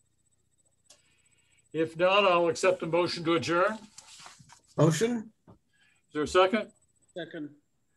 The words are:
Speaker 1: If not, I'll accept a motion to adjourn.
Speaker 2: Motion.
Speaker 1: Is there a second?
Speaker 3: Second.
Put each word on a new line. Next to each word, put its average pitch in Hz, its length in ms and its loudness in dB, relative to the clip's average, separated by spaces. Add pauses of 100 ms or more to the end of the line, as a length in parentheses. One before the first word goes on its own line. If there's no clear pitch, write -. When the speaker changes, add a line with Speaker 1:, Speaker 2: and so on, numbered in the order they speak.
(1700)
Speaker 1:
If 160 240 -4
not, 196 260 2
I'll 175 240 2
accept 170 340 0
a 170 40 -6
motion 170 380 -2
to 165 100 2
adjourn. 175 440 0 (1000)
Speaker 2:
Motion. 220 540 0 (180)
Speaker 1:
Is - 680 -20
there 151 80 -4
a 139 40 -2
second? 190 420 2 (460)
Speaker 3:
Second. 160 360 -12 (460)